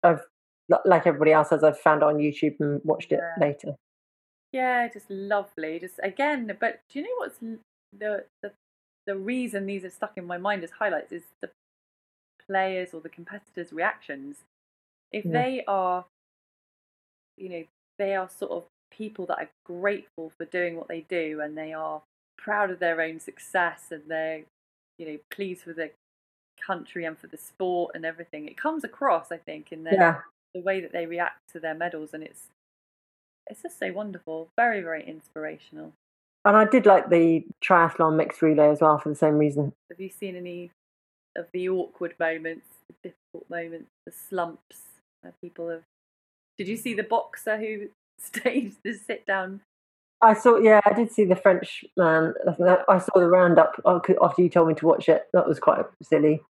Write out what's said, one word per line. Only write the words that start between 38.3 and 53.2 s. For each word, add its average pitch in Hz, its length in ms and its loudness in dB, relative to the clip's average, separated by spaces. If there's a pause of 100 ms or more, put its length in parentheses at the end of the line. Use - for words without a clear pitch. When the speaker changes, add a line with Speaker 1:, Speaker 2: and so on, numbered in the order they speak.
Speaker 1:
relay 151 280 6
as 147 100 0
well 156 180 6
for 151 100 -6
the 147 60 -4
same 151 240 2
reason. 143 340 0 (180)
Speaker 2:
Have 175 100 -20
you 190 100 -12
seen 190 260 -12
any 175 340 -14 (640)
of 170 160 -10
the 180 160 -4
awkward 180 500 -6
moments, 165 480 -6 (220)
the - 220 -18
difficult - 400 -20
moments, 165 400 -12 (160)
the 170 60 -20
slumps - 720 -10 (400)
where 180 200 -20
people 170 280 -12
have, 165 120 -10 (760)
did 190 120 -8
you 220 80 -6
see 220 180 -8
the 208 80 -4
boxer 220 560 -4
who 214 300 -8 (140)
<laughs> - 180 -20
staged 233 640 -4
the 226 100 -6
sit - 320 -12
down? 196 360 -4 (600)
Speaker 1:
I 226 120 10
saw, 233 220 6
yeah, 214 300 8
I 208 80 6
did 226 160 0
see 214 140 2
the 180 120 4
French - 480 2 (140)
man. 160 340 4 (160)
I 170 40 0
think 175 160 2
that, 180 200 6
I 185 100 6
saw - 200 -4
the 180 100 6